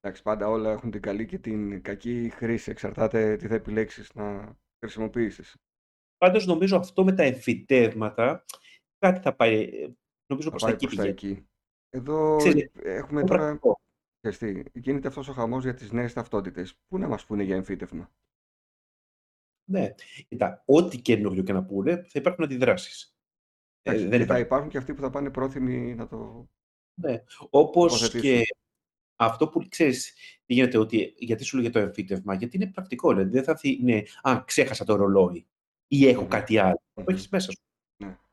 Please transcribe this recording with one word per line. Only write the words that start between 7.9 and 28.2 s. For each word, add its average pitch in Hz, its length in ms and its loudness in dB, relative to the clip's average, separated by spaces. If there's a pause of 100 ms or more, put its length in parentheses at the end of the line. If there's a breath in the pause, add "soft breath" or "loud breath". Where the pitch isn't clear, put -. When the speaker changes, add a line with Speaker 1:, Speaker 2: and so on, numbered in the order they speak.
Speaker 2:
κάτι 185 220 4
θα 135 140 0
πάει, 113 280 4
ε, - 320 -8 (320)
νομίζω 151 240 -6
Speaker 1:
Θα - 0 -
Speaker 2:
προς - 120 -8
τα 113 40 0
Speaker 1:
πάει 113 80 2
Speaker 2:
εκεί 127 120 -4
Speaker 1:
προς 113 100 -4
τα 98 60 -2 (120)
Speaker 2:
πηγαίνει. 98 180 -8
Speaker 1:
εκεί. - 160 -12 (400)
Εδώ 151 480 0
Speaker 2:
Ξέρεις, 147 380 4
Speaker 1:
έχουμε 139 460 -6
Speaker 2:
είναι 185 80 2
Speaker 1:
τώρα, 175 140 2
Speaker 2:
πρακτικό. 147 380 0 (400)
Speaker 1:
ξέρεις 101 180 -6
τι, 101 420 -8
γίνεται 135 280 -4
αυτός 135 200 -12
ο 139 40 -12
χαμός 127 300 -4
για 127 120 -4
τις 107 180 -16
νέες 120 200 -4
ταυτότητες. 95 760 -8
Πού 185 120 -8
να 180 100 -4
μας 110 180 -6
πούνε 104 160 -4
για 95 140 -2
εμφύτευμα; 92 580 -8 (1600)
Speaker 2:
Ναι. 165 240 -2 (340 loud breath)
Κοίτα, - 380 -4
ό,τι 147 340 4
καινούριο 101 420 0
και 95 100 -2
να 92 120 0
πούνε, 98 380 -2
θα - 160 -8
υπάρχουν 170 260 -2
αντιδράσεις. 123 720 -2 (640)
Ε, - 80 -4
Speaker 1:
Εντάξει, 104 180 0
Speaker 2:
δεν - 20 -2
Speaker 1:
και 117 80 2
θα 117 60 4
Speaker 2:
υπάρχει. 123 200 0
Speaker 1:
υπάρχουν 143 240 -2
και 143 100 -6
αυτοί 131 160 -8
που 135 60 -14
θα 135 100 -6
πάνε 139 200 -6
πρόθυμοι 127 640 -4
να 117 120 -10
το 113 420 -14 (520)
Speaker 2:
Ναι. 139 240 -4 (260 loud breath)
Όπως 156 420 6
Speaker 1:
τοποθετήσουν. 113 280 0